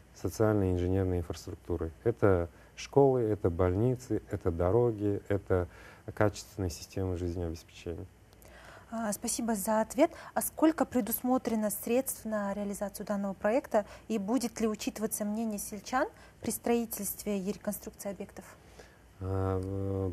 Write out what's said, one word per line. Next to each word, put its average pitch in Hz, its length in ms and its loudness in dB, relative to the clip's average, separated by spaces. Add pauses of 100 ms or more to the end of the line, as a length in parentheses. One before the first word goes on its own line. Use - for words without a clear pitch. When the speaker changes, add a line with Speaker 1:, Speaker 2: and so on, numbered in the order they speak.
(160)
Speaker 1:
социальной 101 580 2
инженерной 90 460 2
инфраструктурой. 82 720 -6 (120)
Это 98 460 4 (260)
школы — 135 460 4
это 104 280 2
больницы, 98 800 2
это 98 220 -2
дороги, 101 760 2
это 95 400 0 (460)
качественная 101 560 0
система 92 480 -4
жизнеобеспечения. 85 880 -6 (840)
Speaker 2:
А, 226 220 -4
спасибо 226 420 -2
за 214 240 2
ответ. 220 320 4 (220)
А 226 80 -2
сколько - 440 4
предусмотрено 233 840 0
средств 233 560 -2
на 208 280 -2
реализацию 202 520 -6
данного 202 280 -2
проекта 214 520 2 (240)
и 220 80 2
будет 220 420 0
ли 226 80 4
учитываться 214 560 -4
мнение 214 360 -2
сельчан 254 480 -2 (340)
при 233 100 -4
строительстве 214 880 -2
и 190 120 -2
реконструкции 202 600 -8
объектов? 196 320 -12 (800)
Speaker 1:
А, 95 420 0
э, 98 500 -2